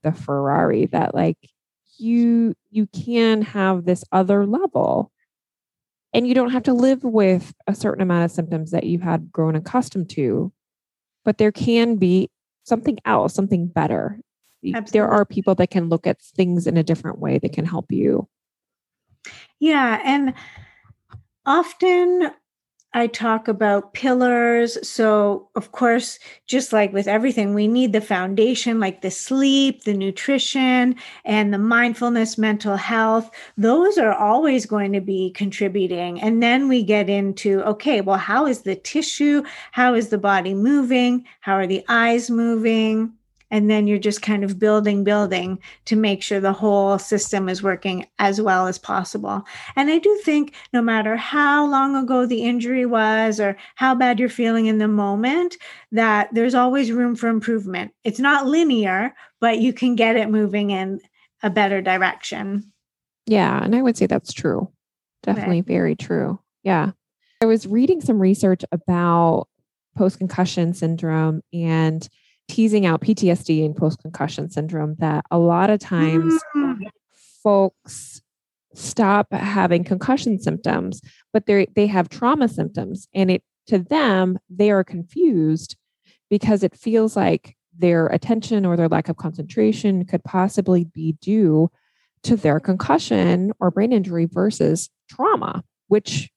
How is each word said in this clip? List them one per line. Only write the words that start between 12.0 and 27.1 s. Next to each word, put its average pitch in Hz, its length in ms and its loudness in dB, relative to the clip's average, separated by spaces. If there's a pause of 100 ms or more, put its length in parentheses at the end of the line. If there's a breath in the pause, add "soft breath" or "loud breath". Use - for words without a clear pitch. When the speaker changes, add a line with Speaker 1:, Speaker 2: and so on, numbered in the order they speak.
Speaker 1:
something 226 400 -2
else, 190 280 2
something 185 340 0
better. 165 520 -4 (420)
Y-, - 100 -6
there 233 100 -6
Speaker 2:
Absolutely. 214 340 2
Speaker 1:
are 208 80 4
people 190 320 -2
that 180 160 2
can 170 160 0
look 165 180 -2
at - 160 -2
things 175 460 -2
in 170 80 2
a 165 80 4
different - 360 -4
way 143 200 -2
that 147 140 -4
can 160 120 -4
help 170 240 -6
you. - 380 0 (1300 loud breath)
Speaker 2:
Yeah. 285 420 2
And 277 300 0 (1120 loud breath)
often 359 840 2 (600)
I 240 140 0
talk 226 420 -2
about 202 460 0
pillars. 240 840 2 (120)
So, 208 680 0
of - 180 -8
course, 240 440 0 (300 loud breath)
just 254 260 -2
like 208 180 2
with 196 160 -2
everything, 214 460 0